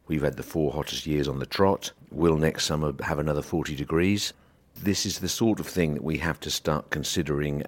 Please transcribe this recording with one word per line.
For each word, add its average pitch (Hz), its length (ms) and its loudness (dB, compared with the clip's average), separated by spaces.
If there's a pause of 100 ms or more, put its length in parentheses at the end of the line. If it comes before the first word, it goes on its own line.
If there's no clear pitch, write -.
We've 78 160 0
had 69 140 0
the 64 60 -8
four 76 280 0
hottest - 360 -6
years 73 200 2
on 67 120 -2
the 65 80 -6
trot. - 460 0 (180)
Will 82 260 4
next 78 300 2
summer 78 260 0 (100)
have 78 160 0
another 73 240 0
forty 76 320 -2
degrees? 82 600 2 (400)
This 92 320 0
is 90 140 -4
the 92 80 -4
sort 110 300 2
of 82 80 -4
thing 78 280 2
that 71 100 -6
we 78 140 0
have 80 220 -2
to 78 100 -6
start - 400 -2
considering 73 760 -2